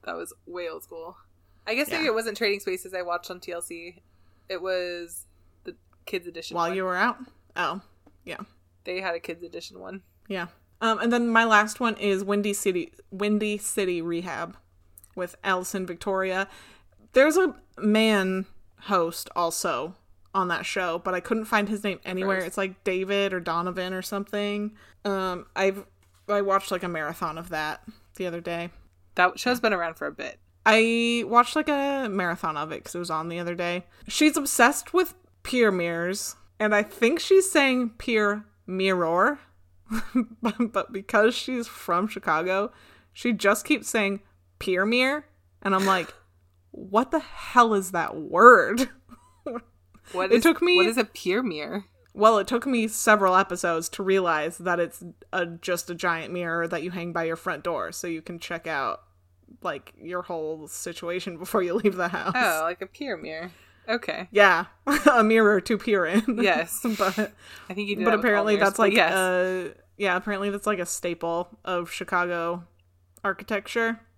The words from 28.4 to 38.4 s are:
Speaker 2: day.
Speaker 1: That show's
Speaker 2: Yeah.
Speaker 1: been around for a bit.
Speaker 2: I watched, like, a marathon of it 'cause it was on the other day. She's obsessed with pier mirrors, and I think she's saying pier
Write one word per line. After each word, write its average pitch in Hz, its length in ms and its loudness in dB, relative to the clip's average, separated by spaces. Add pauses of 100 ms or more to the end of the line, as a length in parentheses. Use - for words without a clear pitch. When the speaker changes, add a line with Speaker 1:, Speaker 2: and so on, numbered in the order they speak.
Speaker 2:
day. 170 300 -8 (460)
Speaker 1:
That 185 220 4
show's 247 200 0
Speaker 2:
Yeah. - 20 -8
Speaker 1:
been 220 140 2
around 170 240 -4
for 151 80 -6
a 147 60 -6
bit. - 280 -12 (240)
Speaker 2:
I 233 640 4
watched, 240 280 4
like, 311 140 0
a 277 420 0
marathon 175 460 -2
of 156 160 -4
it - 100 -8
'cause - 120 -14
it 175 40 -4
was 175 120 -6
on 160 180 -4
the 170 100 -6
other 175 160 -6
day. 175 300 -4 (240)
She's 302 300 4
obsessed 277 560 2
with 370 200 0 (280)
pier 240 280 2
mirrors, 175 640 -4 (240)
and 214 160 2
I 208 80 4
think 240 380 0
she's 381 300 4
saying 254 480 2
pier 208 480 0 (200)